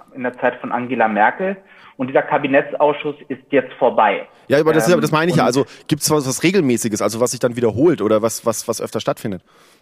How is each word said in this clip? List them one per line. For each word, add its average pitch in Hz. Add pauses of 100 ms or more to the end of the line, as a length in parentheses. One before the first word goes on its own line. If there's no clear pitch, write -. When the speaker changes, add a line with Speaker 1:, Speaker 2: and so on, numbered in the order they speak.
(140)
Speaker 1:
in 131
der 123
Zeit 123
von -
Angela 120
Merkel. 113 (400)
Und 131
dieser 139
Kabinettsausschuss 147 (120)
ist -
jetzt -
vorbei. 107 (200)
Speaker 2:
Ja, 139
aber 156
das 156
ist 170
ja, 180
Speaker 1:
Ähm, -
Speaker 2:
das 151
meine 156
ich 160
ja. 151
Speaker 1:
und 120
Speaker 2:
Also 123 (220)
gibt's -
was, 151
was 131
Regelmäßiges, 127
also 107
was 120
sich 120
dann 120
wiederholt 120
oder 104
was, 110
was, 113
was 113
öfter 113
stattfindet? 104 (380)